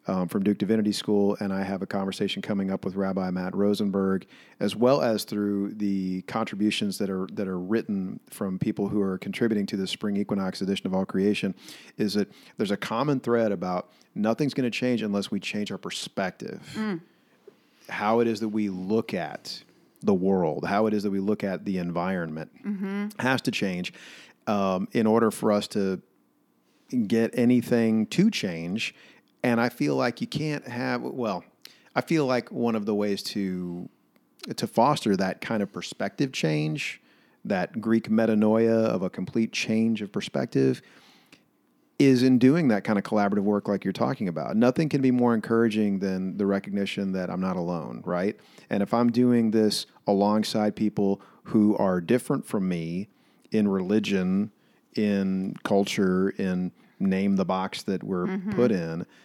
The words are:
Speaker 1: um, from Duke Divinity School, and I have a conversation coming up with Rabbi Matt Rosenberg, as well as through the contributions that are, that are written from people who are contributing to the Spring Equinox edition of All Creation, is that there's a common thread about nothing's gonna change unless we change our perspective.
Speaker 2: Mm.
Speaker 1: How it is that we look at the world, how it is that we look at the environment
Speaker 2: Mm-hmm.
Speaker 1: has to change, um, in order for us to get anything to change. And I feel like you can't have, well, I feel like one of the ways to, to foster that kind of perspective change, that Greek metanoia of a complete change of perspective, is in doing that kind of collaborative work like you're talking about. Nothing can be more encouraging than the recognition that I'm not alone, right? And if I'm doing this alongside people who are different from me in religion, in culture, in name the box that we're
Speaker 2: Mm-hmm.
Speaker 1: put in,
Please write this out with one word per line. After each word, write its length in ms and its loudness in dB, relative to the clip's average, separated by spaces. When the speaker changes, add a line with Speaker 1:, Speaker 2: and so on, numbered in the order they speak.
Speaker 1:
um, 220 0
from 120 -2
Duke 160 2
Divinity 360 2
School, 480 2
and 120 -4
I 100 -2
have 180 -4
a 40 -6
conversation 560 -4
coming 300 -2
up 140 -4
with 100 -6
Rabbi 340 -2
Matt 240 -4
Rosenberg, 720 0
as 160 -2
well 260 4
as 240 0
through 480 -2
the 500 -2
contributions 720 -2
that 120 -4
are, 240 -4
that 140 -6
are 120 -4
written 600 -2
from 280 -6
people 300 -2
who 140 0
are 160 -2
contributing 500 -2
to 100 -4
the 80 -2
Spring 300 -4
Equinox 460 -2
edition 260 -2
of 80 -2
All 100 0
Creation, 480 0
is 160 -2
that 180 0
there's 140 0
a 60 -2
common 420 0
thread 320 2
about 400 -4
nothing's 380 0
gonna 180 -2
change 300 0
unless 280 -2
we 100 -4
change 320 -6
our 60 -8
perspective. 960 -8
Speaker 2:
Mm. 280 -6
Speaker 1:
How 320 2
it 60 4
is 120 0
that 100 -2
we 200 0
look 440 -2
at 480 -8
the 120 4
world, 520 2
how 200 2
it 80 2
is 100 0
that 80 -2
we 80 -2
look 240 0
at 220 -4
the 120 -2
environment 720 -4
Speaker 2:
Mm-hmm. 420 -6
Speaker 1:
has 220 0
to 100 -4
change, 420 -4
um, 460 0
in 120 2
order 240 4
for 220 0
us 180 2
to 320 -2
get 300 2
anything 680 4
to 220 4
change. 640 -4
And 180 4
I 80 2
feel 260 -2
like 240 -2
you 80 -6
can't 400 -6
have, 340 -4
well, 420 -4
I 60 -2
feel 240 0
like 260 -2
one 240 0
of 100 -2
the 80 0
ways 300 -2
to, 640 -6
to 120 -6
foster 480 2
that 240 -2
kind 240 -4
of 80 -8
perspective 640 -6
change, 680 -4
that 340 -2
Greek 300 0
metanoia 760 4
of 180 0
a 60 -2
complete 440 -4
change 480 0
of 100 -8
perspective, 720 0
is 260 6
in 160 6
doing 280 6
that 160 2
kind 160 2
of 60 -2
collaborative 380 2
work 260 0
like 160 0
you're 80 0
talking 340 -2
about. 300 -4
Nothing 320 4
can 120 0
be 100 4
more 220 4
encouraging 640 2
than 380 -2
the 80 0
recognition 680 -2
that 160 -4
I'm 120 -4
not 140 -2
alone, 500 -6
right? 320 -2
And 140 0
if 100 -6
I'm 180 4
doing 400 4
this 340 2
alongside 720 2
people 460 0
who 340 4
are 240 2
different 440 0
from 220 -2
me 400 -4
in 160 4
religion, 840 0
in 680 0
culture, 680 2
in 400 -2
name 360 0
the 100 2
box 380 -4
that 200 -4
we're 240 -2
Speaker 2:
Mm-hmm. 240 -4
Speaker 1:
put 200 2
in, 340 -4